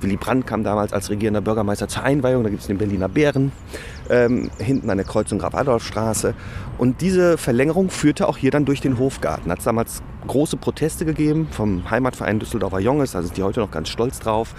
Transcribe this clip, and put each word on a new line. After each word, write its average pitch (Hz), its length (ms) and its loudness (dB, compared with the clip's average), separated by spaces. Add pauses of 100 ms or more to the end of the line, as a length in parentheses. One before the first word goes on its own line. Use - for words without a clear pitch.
Willy 98 160 0
Brandt - 280 0
kam 110 180 -2
damals 104 280 0
als 101 160 -2
regierender 104 320 0
Bürgermeister 104 480 0
zur - 140 -6
Einweihung, 127 400 2
da 107 80 2
gibt's - 160 -6
den 101 100 0
Berliner 101 140 0 (180)
Bären, 139 440 2 (580)
ähm, 120 480 4
hinten 113 320 0
an 95 80 2
der 95 80 0
Kreuzung 107 320 0
Graf-Adolf-Straße. 107 960 0 (420)
Und 123 260 2
diese 180 360 4
Verlängerung 151 500 2
führte - 400 2
auch 139 80 -2
hier 131 140 2
dann 147 140 2
durch 139 160 2
den 131 180 0
Hofgarten. 82 540 -2
Hat's 92 120 -4
damals 113 380 -2 (240)
große 151 300 0
Proteste - 480 -2
gegeben 151 480 0
vom 95 380 -2
Heimatverein 113 500 0
Düsseldorfer 95 400 -2
Jonges, 135 320 2
da 90 100 -2
sind 90 140 -4
die 95 80 0
heute 113 160 0
noch 92 100 -2
ganz 78 200 -6
stolz 123 280 -2
drauf, 110 400 -2